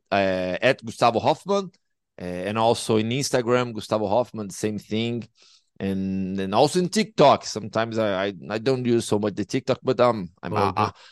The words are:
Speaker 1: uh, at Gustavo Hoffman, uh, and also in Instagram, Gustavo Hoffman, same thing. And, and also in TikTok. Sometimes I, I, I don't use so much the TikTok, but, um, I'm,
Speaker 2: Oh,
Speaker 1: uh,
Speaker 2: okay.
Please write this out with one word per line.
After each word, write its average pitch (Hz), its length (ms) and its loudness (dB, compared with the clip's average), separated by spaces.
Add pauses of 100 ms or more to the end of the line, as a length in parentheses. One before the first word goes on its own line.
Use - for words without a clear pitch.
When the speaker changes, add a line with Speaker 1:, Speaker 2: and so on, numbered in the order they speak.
(120)
Speaker 1:
uh, 92 480 0
at 127 240 0
Gustavo 113 360 2
Hoffman, 180 520 0 (480)
uh, 92 40 -10
and 90 340 -4
also 113 400 2
in 110 100 -2
Instagram, 123 640 0
Gustavo 107 340 -2
Hoffman, 107 440 -2
same 107 280 -4
thing. 113 480 -4 (540)
And, 95 580 -4
and 95 160 -4
also 147 260 4
in 180 80 0
TikTok. 147 560 4
Sometimes 110 540 -4
I, 101 280 0
I, 101 80 -2 (160)
I 107 80 -2
don't 127 260 0
use 120 220 2
so 110 120 2
much 104 180 -2
the 104 80 -2
TikTok, 131 380 -2
but, 123 180 0
um, 113 300 2 (120)
I'm, - 100 -8
Speaker 2:
Oh, - 40 -2
Speaker 1:
uh, 95 140 2
Speaker 2:
okay. 101 220 -2 (200)